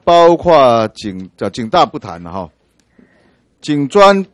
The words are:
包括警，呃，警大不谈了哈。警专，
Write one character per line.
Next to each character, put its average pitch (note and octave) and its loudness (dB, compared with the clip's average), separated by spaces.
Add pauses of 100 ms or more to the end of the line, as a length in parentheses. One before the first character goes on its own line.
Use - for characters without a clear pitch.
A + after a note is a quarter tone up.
包 E3+ 4
括 C3+ 2
警， F#2 -14 (100)
呃， G#2 -6
警 A2+ -10
大 D#3+ 0
不 A#2+ -8
谈 F2 -16
了 E2+ -18
哈。 F2 -12 (1120)
警 D3 -4
专， G3 2